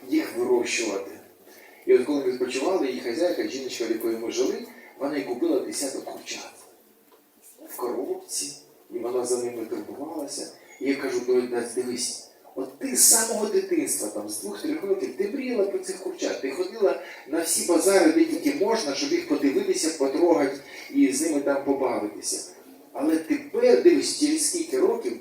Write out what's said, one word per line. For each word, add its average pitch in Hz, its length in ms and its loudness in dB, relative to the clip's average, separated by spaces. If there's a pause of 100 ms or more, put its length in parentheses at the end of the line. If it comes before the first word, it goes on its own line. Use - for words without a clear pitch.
їх - 280 0
вирощувати. 117 720 0 (720)
І - 80 8
от 127 120 6
коли 139 200 0
ми 127 60 0
відпочивали, 135 560 0
її 127 120 -4
хазяйка, - 480 0
жіночка, 127 380 -6
в 113 60 -2
якої 113 260 -2
ми 113 140 -6
жили, 202 340 -2 (340)
вона 294 180 -2
їй 294 60 -4
купила 339 360 0
десяток - 460 -6
курчат. - 460 -12 (1200)
В - 60 -14
коробці. - 760 -6 (420)
І - 60 -6
вона 123 260 -2
за 120 120 0
ними 117 280 -4
турбувалася. 139 880 -8 (280)
І 127 100 -4
я 139 60 2
кажу: - 320 -4
«Донь, 123 200 4
Дась, 120 260 -4
дивись, - 560 -4 (260)
от - 240 -8
ти 262 160 -4
з - 80 4
самого 226 420 4
дитинства, 185 640 0
там, - 200 -8
з - 120 -8
двох-трьох 202 420 -6
років, - 340 -2
ти 202 100 0
мріяла 240 360 -2
про 190 160 -2
цих - 200 -8
курчат, - 420 -6
ти 135 100 -4
ходила 185 500 0 (260)
на - 140 -2
всі - 260 -2
базари, 175 440 6
де 165 140 6
тільки - 400 0
можна, 226 300 0
щоб 285 160 -2
їх 339 160 -2
подивитися, - 720 0
потрогати 147 600 4 (360)
і 135 200 6
з - 80 -2
ними 151 200 0
там 139 240 0
побавитися. 120 840 -2 (420)
Але 156 240 2
тепер, 226 680 4
дивись, - 360 6
через 302 300 2
скільки - 300 -2
років - 420 0